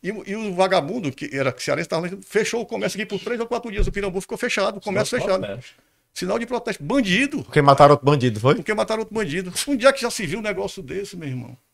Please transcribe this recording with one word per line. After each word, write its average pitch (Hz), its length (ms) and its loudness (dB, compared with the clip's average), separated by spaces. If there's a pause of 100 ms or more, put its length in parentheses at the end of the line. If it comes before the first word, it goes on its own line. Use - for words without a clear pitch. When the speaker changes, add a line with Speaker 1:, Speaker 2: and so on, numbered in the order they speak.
Speaker 1:
E, 175 100 -6 (160)
e 196 100 -6
o 214 180 -6
vagabundo, 180 560 2
que - 260 -10
era 135 220 0
cearense, 156 300 -2
tava 165 180 -2
lá, 175 60 -8 (120)
fechou 220 360 0
o 214 40 -6
comércio 208 320 -4
aqui 208 80 -4
por 196 140 -6
três 226 220 -6
ou 226 80 -6
quatro 208 200 -6
dias. 196 160 0
O 196 60 0
Pirambu 196 300 -4
ficou - 180 -10
fechado, 208 400 -2
o - 20 -12
comércio 208 400 -2
Speaker 2:
Sinal - 60 -2
de 175 80 0
Speaker 1:
fechado. 185 120 -2 (100)
Speaker 2:
protesto. - 180 -18 (400)
Speaker 1:
Sinal 190 240 -2
de 233 80 -4
protesto. 233 380 -6
Bandido. 233 580 2
Speaker 3:
Porque - 180 2
mataram 143 340 10
outro 139 120 2
bandido, 127 320 4
foi? 131 160 4
Speaker 1:
Porque - 180 -4
mataram 220 280 -2
outro 208 120 -8
bandido. 185 400 -4 (140)
Onde 262 180 -2
é 269 80 8
que 277 80 -4
já 240 80 -4
se 214 160 -4
viu 190 140 -4
um 220 40 -8
negócio 196 420 -6
desse, 190 320 -10
meu 160 120 -8
irmão? 123 280 -8 (180)